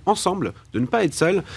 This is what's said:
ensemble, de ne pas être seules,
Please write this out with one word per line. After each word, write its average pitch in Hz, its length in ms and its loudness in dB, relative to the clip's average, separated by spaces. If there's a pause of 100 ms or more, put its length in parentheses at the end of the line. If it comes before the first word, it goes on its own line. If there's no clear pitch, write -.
ensemble, 185 460 0 (200)
de 107 60 -2
ne 123 80 0
pas 226 160 0
être 160 100 2
seules, 175 300 2 (140)